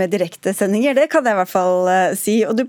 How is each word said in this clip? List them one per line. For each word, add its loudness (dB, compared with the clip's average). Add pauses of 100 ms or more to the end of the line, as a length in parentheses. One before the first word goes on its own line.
med -4
direktesendinger, -2
det 2
kan 0
jeg 0
i 2
hvert -2
fall, 2 (140)
eh, 2
si. -2 (100)
Og -4
du -2